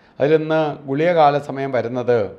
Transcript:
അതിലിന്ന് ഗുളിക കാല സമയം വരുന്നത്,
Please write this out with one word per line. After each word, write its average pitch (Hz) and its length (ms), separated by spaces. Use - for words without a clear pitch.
അതിലിന്ന് 156 400
ഗുളിക 151 200
കാല 143 160
സമയം 135 300
വരുന്നത്, 120 420